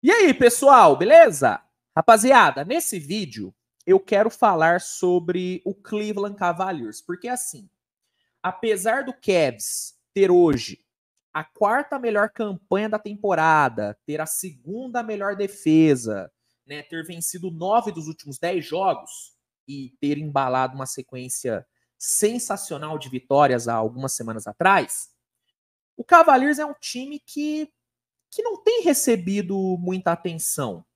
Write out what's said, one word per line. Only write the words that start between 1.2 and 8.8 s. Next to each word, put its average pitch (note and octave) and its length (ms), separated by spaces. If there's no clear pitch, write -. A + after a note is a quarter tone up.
Rapaziada, A3 680
nesse A3 360
vídeo C#3 560
eu F#3+ 120
quero G#3 300
falar F3 540
sobre F3+ 800
o G3 100
Cleveland G#3 640
Cavaliers, F3 640
porque F3+ 260
assim, A#3+ 440
apesar G#3+ 640